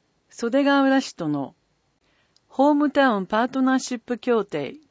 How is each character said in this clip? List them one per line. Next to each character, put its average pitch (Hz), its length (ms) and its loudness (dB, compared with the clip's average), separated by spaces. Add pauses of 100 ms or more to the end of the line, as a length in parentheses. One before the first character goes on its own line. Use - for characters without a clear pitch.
(300)
袖 240 340 -2
ヶ 277 180 4
浦 269 200 4
市 - 120 -12
と 170 140 -8
の 143 280 -4 (920)
ホ 277 240 2
ー - 20 2
ム 294 180 0
タ 277 180 2
ウ 208 120 0
ン 185 40 -6
パ 214 180 -2
ー 254 60 -2
ト 269 120 -4
ナ 262 140 2
ー 254 40 0
シ 247 160 -6
ッ 233 40 -12
プ 240 180 -6
協 226 280 0
定 147 300 -8 (160)